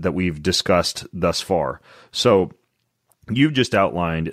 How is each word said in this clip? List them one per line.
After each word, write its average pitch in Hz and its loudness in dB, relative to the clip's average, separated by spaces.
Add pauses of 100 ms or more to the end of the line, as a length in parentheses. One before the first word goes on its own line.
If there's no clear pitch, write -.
that 85 -2
we've 82 -2
discussed 87 0
thus 87 -2
far. 73 -4 (280)
So 95 2 (760)
you've 139 2
just 127 0
outlined 82 0